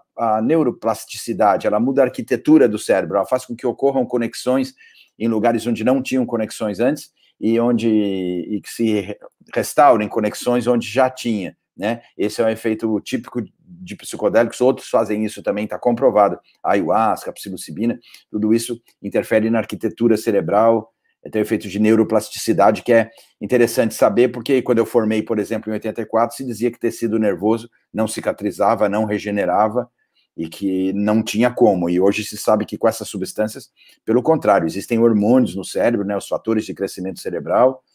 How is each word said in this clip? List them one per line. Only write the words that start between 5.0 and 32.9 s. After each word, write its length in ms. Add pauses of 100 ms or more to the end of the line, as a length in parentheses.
em 100
lugares 380
onde 180
não 160
tinham 280
conexões 520
antes 320 (300)
e 180
onde, 300
e 720
que 80
se 300
re-, 180 (340)
restaurem 560
conexões 600
onde 200
já 220
tinha, 480 (180)
né? 260 (140)
Esse 240
é 60
um 40
efeito 520
típico 400 (180)
de 360
psicodélicos, 680
outros 280
fazem 360
isso 160
também, 240
tá 140
comprovado. 600 (240)
Ayahuasca, 680
psilocibina, 680 (300)
tudo 240
isso 260 (220)
interfere 480
na 80
arquitetura 580
cerebral, 800 (380)
tem 100
o 20
efeito 240
de 120
neuroplasticidade, 1040
que 100
é 160 (320)
interessante 540
saber, 320
porque 340
quando 160
eu 80
formei, 380
por 160
exemplo, 320
em 20
oitenta 280
e 40
quatro, 320
se 80
dizia 240
que 100
tecido 380
nervoso 500 (240)
não 160
cicatrizava, 800
não 180
regenerava, 840 (460)
e 120
que 460
não 300
tinha 280
como. 380
E 100
hoje 240
se 140
sabe 280
que 120
com 100
essas 200